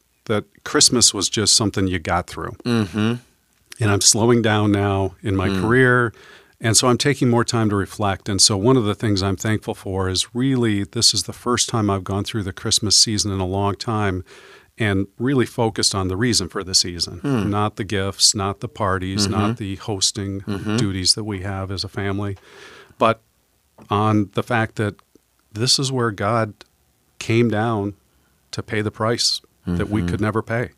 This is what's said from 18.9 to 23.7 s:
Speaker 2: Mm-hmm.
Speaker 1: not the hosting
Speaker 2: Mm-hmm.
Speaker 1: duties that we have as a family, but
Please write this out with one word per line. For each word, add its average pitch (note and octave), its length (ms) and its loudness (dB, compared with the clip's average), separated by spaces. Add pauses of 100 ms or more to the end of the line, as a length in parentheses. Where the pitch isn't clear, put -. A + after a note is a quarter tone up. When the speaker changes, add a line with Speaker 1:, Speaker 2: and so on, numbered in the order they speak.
Speaker 2:
Mm-hmm. G2 140 0
Speaker 1:
not G#2 160 0
the G2 180 -6
hosting G2 680 -4
Speaker 2:
Mm-hmm. G#2 340 -4
Speaker 1:
duties F#2+ 380 0
that A2 100 -8
we G2+ 160 -6
have F#2+ 320 -6
as F#2 100 -6
a G2 60 -10
family, G2+ 480 -4 (600)
but A2+ 240 2 (720)